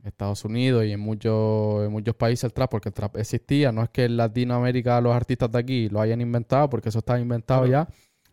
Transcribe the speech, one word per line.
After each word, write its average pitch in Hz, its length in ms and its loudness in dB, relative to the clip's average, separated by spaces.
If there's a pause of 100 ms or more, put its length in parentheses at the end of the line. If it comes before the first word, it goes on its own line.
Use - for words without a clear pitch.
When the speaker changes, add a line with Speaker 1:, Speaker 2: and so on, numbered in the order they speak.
Speaker 1:
Estados 101 420 -6
Unidos 117 400 2
y 104 60 -2
en 101 80 -6
muchos, 107 840 0
en 104 60 -4
muchos 107 240 -4
países 120 300 0
el 113 80 -4
trap, 127 160 -2
porque 107 200 -4
el - 40 -8
trap - 240 -6
existía. 127 540 0
No 110 120 -2
es 117 60 -2
que 123 160 0
en 120 120 0
Latinoamérica 123 840 0
los 120 140 4
artistas 120 360 0
de 120 80 0
aquí 120 300 0
lo 104 120 -2
hayan 113 200 0
inventado, 120 480 2
porque 117 200 -2
eso 107 100 -2
estaba 123 200 0
inventado 123 460 0
Speaker 2:
Claro. 139 240 2
Speaker 1:
ya. - 60 -18 (380)